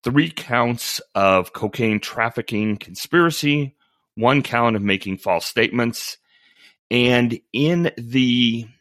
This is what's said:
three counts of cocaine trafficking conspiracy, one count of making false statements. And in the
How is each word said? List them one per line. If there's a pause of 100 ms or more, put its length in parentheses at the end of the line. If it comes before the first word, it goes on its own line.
three
counts (140)
of
cocaine
trafficking
conspiracy, (400)
one
count
of
making
false
statements. (720)
And (140)
in
the (140)